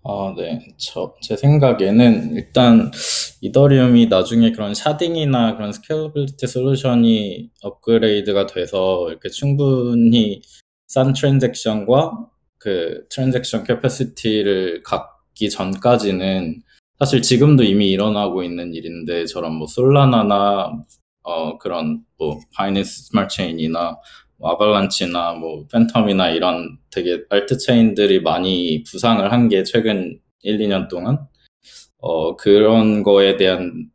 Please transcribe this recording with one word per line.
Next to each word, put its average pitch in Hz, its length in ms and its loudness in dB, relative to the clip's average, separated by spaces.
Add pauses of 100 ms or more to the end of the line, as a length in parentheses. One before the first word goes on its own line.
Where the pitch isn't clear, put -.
아, 98 320 -8
네. 82 240 -8 (180)
저, - 440 -10
제 110 140 -6
생각에는 117 960 4
일단 117 560 4 (500)
이더리움이 127 680 4
나중에 113 420 2
그런 107 240 -6
샤딩이나 147 840 -2
그런 104 160 -8
스케일러빌리티 151 720 -6
솔루션이 120 1040 0 (120)
업그레이드가 101 840 0
돼서 92 600 -2
이렇게 80 200 -12
충분히 120 1120 2 (460)
싼 135 240 2
트랜잭션과 131 1160 0 (300)
그 87 520 -6
트랜잭션 123 540 -4
캐퍼시티를 101 1160 -2
갖기 - 680 -8
전까지는 95 1120 -2 (360)
사실 139 240 0
지금도 131 420 4
이미 101 260 2
일어나고 98 520 -2
있는 87 320 -10
일인데, 82 520 -8
저런 82 280 -8
뭐 78 120 -8
솔라나나, 104 1040 2 (500)
어, 80 360 -8
그런 80 460 -6 (140)
뭐 73 200 -6 (160)
바이낸스 98 540 -6
스마트 98 280 -2
체인이나 82 600 -6 (380)
뭐 80 140 -6
아발란치나 90 840 0
뭐 80 340 -12
팬텀이나 104 680 2
이런 85 440 -4 (120)
되게 87 400 -4
알트 101 280 0
체인들이 104 640 2
많이 87 640 -2
부상을 101 480 0
한 120 160 2
게 98 160 2
최근 104 560 -2 (220)
일, 104 180 -4
이 107 80 -2
년 95 200 -2
동안, 120 380 -4 (720)
어, 82 380 -4
그런 107 680 4
거에 98 340 4
대한 90 580 -2